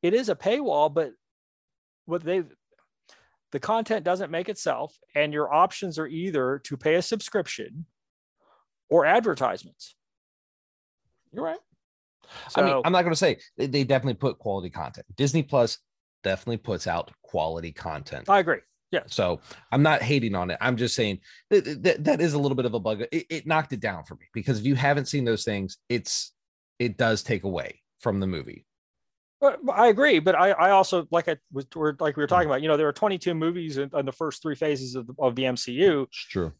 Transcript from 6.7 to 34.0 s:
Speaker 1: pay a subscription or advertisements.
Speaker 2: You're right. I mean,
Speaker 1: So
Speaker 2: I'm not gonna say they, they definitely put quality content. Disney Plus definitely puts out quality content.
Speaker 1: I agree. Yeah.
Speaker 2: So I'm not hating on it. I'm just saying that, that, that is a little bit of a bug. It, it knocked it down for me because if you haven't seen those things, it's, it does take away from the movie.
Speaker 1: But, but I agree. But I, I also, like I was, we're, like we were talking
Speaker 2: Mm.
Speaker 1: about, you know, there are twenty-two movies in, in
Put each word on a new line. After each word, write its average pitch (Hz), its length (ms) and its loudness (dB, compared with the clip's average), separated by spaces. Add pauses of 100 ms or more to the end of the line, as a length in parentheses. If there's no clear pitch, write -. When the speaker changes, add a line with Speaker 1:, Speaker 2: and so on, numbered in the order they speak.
Speaker 1:
pay 156 200 2
a 180 60 2
subscription 170 840 -6 (1000)
or 156 160 6
advertisements. 156 920 0 (1400)
Speaker 2:
You're 247 120 -8
right. 330 140 -6 (960)
I - 60 2
mean, 139 100 6
Speaker 1:
So 135 140 2
Speaker 2:
I'm 170 80 2
not 180 100 6
gonna 170 140 2
say 165 220 2 (180)
they, 143 100 0
they 135 180 2
definitely 127 300 2
put 131 240 -2
quality 98 320 -6
content. - 360 -12 (100)
Disney 143 260 0
Plus 127 360 2 (440)
definitely 98 360 -2
puts 95 280 -6
out 85 240 -4 (120)
quality 82 500 -6
content. 73 580 -8
Speaker 1:
I 196 80 8
agree. 165 200 0 (340)
Yeah. 175 140 -2
Speaker 2:
So 90 340 -2 (320)
I'm 139 100 4
not 151 200 4
hating 117 320 0
on 90 160 -2
it. 82 100 -6
I'm 123 160 0
just 117 180 -2
saying 104 260 -2 (280)
that, 180 340 0
that, 175 220 0
that 277 160 2
is 160 140 2
a 147 40 0
little 139 160 0
bit 127 120 -2
of 110 80 -2
a 117 40 -2
bug. 107 320 -4
It, 160 200 -6
it 160 160 -8
knocked 156 260 0
it 113 80 -8
down 92 240 -6
for 73 120 -18
me - 180 -20
because 113 260 -2
if 107 60 -4
you 139 80 2
haven't 139 340 0
seen 139 160 -2
those 113 200 0
things, 98 340 -4 (100)
it's, - 460 -6 (440)
it 120 200 -2
does 113 240 2
take 104 220 -4
away 87 360 -6 (200)
from 98 200 -2
the 95 60 -2
movie. 76 400 -8 (720)
Speaker 1:
But, 285 240 2
but 254 80 -2
I 220 140 6
agree. 233 320 6
But 170 160 4
I, 180 160 6
I 175 220 4
also, 185 380 4
like 165 180 2
I 156 100 -2 (120)
was, 135 140 -6 (100)
we're, 151 240 -2
like 151 200 -2
we 147 40 0
were 143 40 0
talking 175 220 4
Speaker 2:
Mm. - 20 0
Speaker 1:
about, 135 120 0
you 156 60 -2
know, 151 80 4
there 151 100 2
are 147 60 0
twenty-two 185 420 -2
movies 160 440 -4
in, 139 160 -4
in 143 100 0